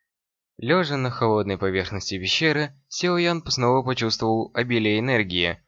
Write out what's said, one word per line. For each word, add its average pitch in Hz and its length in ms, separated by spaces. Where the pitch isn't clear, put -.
Лёжа 143 380
на 127 160
холодной 107 440
поверхности 95 640
пещеры, 147 560
Сяо 180 280
Ян 170 300
снова 127 380
почувствовал 113 680
обилие 113 460
энергии, 92 680